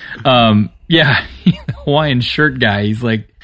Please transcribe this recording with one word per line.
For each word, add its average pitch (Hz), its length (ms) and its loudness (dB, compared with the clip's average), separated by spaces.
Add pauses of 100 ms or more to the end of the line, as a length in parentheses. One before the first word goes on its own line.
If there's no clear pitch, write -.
(260)
Um, 113 440 4 (200)
yeah, 160 360 2 (100)
<laughs> - 100 -6
the 175 60 4 (340)
Hawaiian 147 340 0
shirt 131 400 -2
guy. 104 280 0
He's 107 140 -4
like, 113 320 -4 (100)